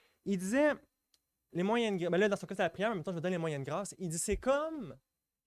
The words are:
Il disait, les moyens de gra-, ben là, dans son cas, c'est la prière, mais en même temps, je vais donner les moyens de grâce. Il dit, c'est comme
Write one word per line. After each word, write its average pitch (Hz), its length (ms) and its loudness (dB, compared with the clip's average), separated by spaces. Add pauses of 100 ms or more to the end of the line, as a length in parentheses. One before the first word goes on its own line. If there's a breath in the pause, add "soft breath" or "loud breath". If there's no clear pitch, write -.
(260 soft breath)
Il 196 120 0
disait, 254 360 2 (800)
les 170 100 0
moyens 214 340 2
de 165 60 0
gra-, 175 80 0
ben 170 60 4
là, 208 100 6
dans 196 80 2
son 180 120 -8
cas, 202 80 -8
c'est 196 80 0
la 170 60 2
prière, 196 200 0
mais 240 40 -2
en - 40 -2
même 156 60 -6
temps, 190 80 -6
je 180 40 -4
vais 165 60 -4
donner 180 140 0
les 170 60 -2
moyens 151 220 -2
de 131 60 -6
grâce. 180 280 -6
Il 180 120 -6
dit, 165 100 -4
c'est 196 180 0
comme 277 600 -2 (500)